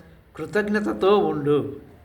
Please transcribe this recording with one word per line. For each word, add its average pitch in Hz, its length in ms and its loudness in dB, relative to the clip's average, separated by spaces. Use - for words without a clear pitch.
కృతజ్ఞతతో 208 800 0
ఉండు. 147 600 0